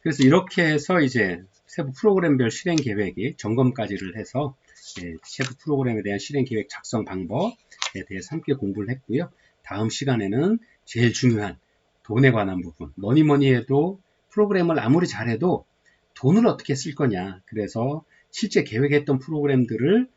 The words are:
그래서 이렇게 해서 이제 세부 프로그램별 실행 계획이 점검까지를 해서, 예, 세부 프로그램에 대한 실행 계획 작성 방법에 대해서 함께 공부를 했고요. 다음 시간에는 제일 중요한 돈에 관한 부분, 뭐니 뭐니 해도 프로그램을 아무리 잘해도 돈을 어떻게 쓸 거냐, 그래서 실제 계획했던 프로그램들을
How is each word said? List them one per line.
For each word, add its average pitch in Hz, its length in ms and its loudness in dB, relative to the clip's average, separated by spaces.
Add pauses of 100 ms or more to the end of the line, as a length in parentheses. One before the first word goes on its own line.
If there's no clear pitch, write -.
그래서 156 240 0
이렇게 175 400 4
해서 156 360 2
이제 104 420 0 (300)
세부 139 200 -6
프로그램별 160 580 2
실행 170 260 -2
계획이 107 600 -2
점검까지를 107 800 -2
해서, 135 360 -6 (480)
예, 85 200 -12
세부 127 340 -10
프로그램에 127 460 -2
대한 101 160 -4
실행 139 260 -2
계획 107 240 -6
작성 - 380 -8
방법에 98 1000 -8
대해서 95 260 -12
함께 160 200 -6
공부를 101 380 -6
했고요. 131 400 -4 (320)
다음 107 260 -4
시간에는 131 720 0 (260)
제일 120 300 2
중요한 107 420 0 (460)
돈에 127 280 4
관한 95 300 0
부분, 80 360 -12
뭐니 117 260 2
뭐니 143 320 4
해도 143 440 0 (300)
프로그램을 190 520 0
아무리 147 260 4
잘해도 117 580 -2 (500)
돈을 196 320 4
어떻게 151 280 0
쓸 143 200 -8
거냐, 95 520 -2
그래서 113 580 -4 (260)
실제 - 340 -2
계획했던 139 540 0
프로그램들을 143 1000 0